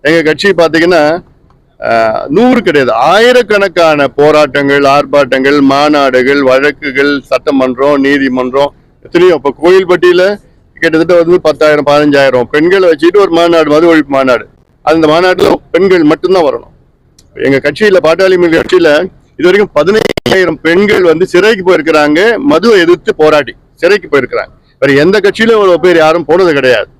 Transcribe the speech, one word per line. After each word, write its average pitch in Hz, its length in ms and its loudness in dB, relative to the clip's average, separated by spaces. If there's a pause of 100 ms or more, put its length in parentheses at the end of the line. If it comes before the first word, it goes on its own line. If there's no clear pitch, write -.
எங்க 160 240 2
கட்சி 156 220 -2 (100)
பாத்தீங்கன்னா, 165 420 2 (760)
ஆஹ், 113 440 -2 (120)
நூறு 240 320 2
கிடையாது, 139 240 0 (200)
ஆயிரக்கணக்கான 196 960 0 (120)
போராட்டங்கள், 143 680 0 (100)
ஆர்ப்பாட்டங்கள், 139 640 0 (140)
மாநாடுகள், 139 800 0
வழக்குகள், 139 640 -2 (160)
சட்டமன்றம், 135 760 -2
நீதிமன்றம், 135 640 -2 (340)
எத்தனையோ. 175 340 2
இப்ப 139 220 -4
கோயில்பட்டியில 180 640 2 (540)
கிட்டத்தட்ட 165 440 -2
வந்து 170 160 0 (100)
பத்தாயிரம், 147 420 0
பதினஞ்சாயிரம் 139 640 0
பெண்களை 180 380 0
வச்சுட்டு 175 320 0
ஒரு 170 140 -2
மாநாடு, 165 380 0
மது 170 160 2
ஒழிப்பு 143 260 0
மாநாடு. 127 280 0 (400)
அந்த 160 280 0
மாநாட்டுல 175 360 0 (220)
பெண்கள் 180 400 0
மட்டும்தான் 175 380 -2
வரணும். 117 240 -10 (720)
எங்க 139 180 0
கட்சியில, 180 400 0
பாட்டாளி 185 380 2
மக்கள் 165 180 0
கட்சியில 175 300 0 (480)
இது 160 100 0
வரைக்கும் 202 280 0
பதினைந்தாயிரம் 180 800 -2 (100)
பெண்கள் 196 420 0
வந்து 160 240 0
சிறைக்கு 190 340 0
போயிருக்கிறாங்க, 151 520 0 (320)
மதுவை 196 340 2
எதிர்த்து 175 260 -2 (100)
போராடி 151 320 0 (280)
சிறைக்கு 190 320 -2
போயிருக்கிறாங்க. 123 380 -4 (300)
வேற 139 120 0 (100)
எந்த 190 220 0
கட்சியிலும் 220 320 0
இவ்வளவு 180 280 0
பேர் 170 200 2
யாரும் 160 240 0
போனது 175 280 2
கிடையாது. 123 320 0 (100)